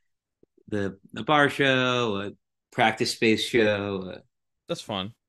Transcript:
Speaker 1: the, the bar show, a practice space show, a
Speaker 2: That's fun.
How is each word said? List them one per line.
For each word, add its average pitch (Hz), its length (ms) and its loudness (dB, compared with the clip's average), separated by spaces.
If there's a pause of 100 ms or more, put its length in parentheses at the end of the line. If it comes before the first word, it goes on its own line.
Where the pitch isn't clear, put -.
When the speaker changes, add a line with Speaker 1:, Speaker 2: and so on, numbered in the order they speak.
(680)
Speaker 1:
the, 98 280 -6 (160)
the 113 100 -10
bar 147 260 4
show, 127 680 0 (100)
a 98 40 -10 (400)
practice 113 400 2
space 110 340 2
show, 101 680 0
a - 60 -18 (460)
Speaker 2:
That's 170 140 -8
fun. 101 320 -8 (160)